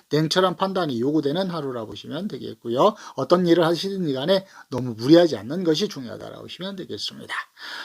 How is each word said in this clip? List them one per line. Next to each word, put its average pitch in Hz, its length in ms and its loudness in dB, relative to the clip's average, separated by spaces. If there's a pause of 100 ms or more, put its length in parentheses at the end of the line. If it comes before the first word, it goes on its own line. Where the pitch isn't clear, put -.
(120)
냉철한 170 440 2
판단이 180 440 -2
요구되는 147 500 0
하루라 135 360 -6
보시면 127 420 -10
되겠고요. 117 680 0 (200)
어떤 175 320 2
일을 170 180 6
하시든지 175 480 -2
간에 185 320 0 (240)
너무 123 240 -4
무리하지 143 440 6
않는 139 260 -6
것이 160 240 2
중요하다라고 107 560 -12
보시면 185 320 -12
되겠습니다. - 580 -12 (520)